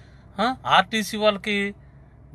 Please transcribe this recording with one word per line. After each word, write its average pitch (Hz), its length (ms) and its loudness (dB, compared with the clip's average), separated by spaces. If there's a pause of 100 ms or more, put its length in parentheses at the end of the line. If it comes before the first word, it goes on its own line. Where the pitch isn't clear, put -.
(420)
ఆ, 254 140 0 (100)
ఆర్టీసీ 190 520 2
వాళ్ళకి 202 580 -2 (600)